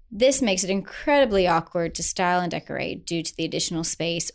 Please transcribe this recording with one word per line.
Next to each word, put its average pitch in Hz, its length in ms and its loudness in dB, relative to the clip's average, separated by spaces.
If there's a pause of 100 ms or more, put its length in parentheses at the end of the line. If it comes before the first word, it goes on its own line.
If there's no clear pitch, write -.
(120)
This 262 300 2
makes 196 220 0
it 180 60 -4
incredibly 196 760 2
awkward 170 480 0
to 165 80 -4
style 180 360 2
and 170 120 -2
decorate - 540 -6
due 170 180 -4
to - 120 -8
the 165 100 -4
additional 160 380 -4
space 170 520 -2